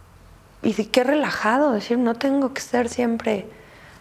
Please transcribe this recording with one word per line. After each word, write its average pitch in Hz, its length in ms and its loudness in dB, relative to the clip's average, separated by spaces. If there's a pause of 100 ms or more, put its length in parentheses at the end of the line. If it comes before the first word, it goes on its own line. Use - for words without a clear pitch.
(600)
Y 220 120 0
de 220 160 -4
qué 247 140 2
relajado, 262 720 2
decir, 220 240 0
no 233 180 2
tengo 269 380 0
que - 80 -10
ser 240 260 0
siempre 226 580 -2 (560)